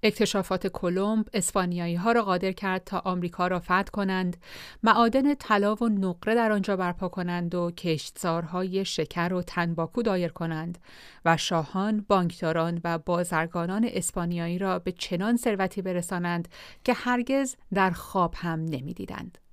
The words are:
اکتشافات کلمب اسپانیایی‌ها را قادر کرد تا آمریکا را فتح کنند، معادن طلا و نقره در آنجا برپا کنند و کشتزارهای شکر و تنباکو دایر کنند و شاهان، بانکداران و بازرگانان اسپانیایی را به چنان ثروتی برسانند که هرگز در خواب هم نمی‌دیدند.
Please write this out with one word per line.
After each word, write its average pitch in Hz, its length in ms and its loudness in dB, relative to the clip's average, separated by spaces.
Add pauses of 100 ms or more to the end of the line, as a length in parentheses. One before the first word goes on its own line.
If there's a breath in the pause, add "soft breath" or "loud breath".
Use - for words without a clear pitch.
اکتشافات 196 640 2
کلمب 196 640 0
اسپانیایی‌ها 175 800 0
را 233 120 4
قادر 190 280 2
کرد 185 320 -2
تا 190 160 -4
آمریکا 180 480 -2
را 180 120 0
فتح 185 240 2
کنند، 185 540 -2 (460 loud breath)
معادن 233 520 6
طلا 208 400 2
و 233 140 0
نقره 196 460 0
در 226 160 4
آنجا 202 260 0
برپا 180 300 -2
کنند 175 480 -4
و 175 160 0
کشتزارهای 175 1120 -2
شکر 175 480 -2
و 180 80 0
تنباکو 170 600 -2
دایر 180 300 0
کنند 165 460 -6 (480 loud breath)
و 165 120 6
شاهان، 190 680 0
بانکداران 170 760 2
و 170 140 0
بازرگانان 175 920 0
اسپانیایی 175 680 -2
را 185 220 0
به 185 120 -4
چنان 190 460 0
ثروتی 196 440 0
برسانند 175 680 -2 (360 loud breath)
که 247 100 2
هرگز 247 640 0 (180)
در 190 180 4
خواب 175 460 0
هم 165 220 -4
نمی‌دیدند. 165 800 -8 (140)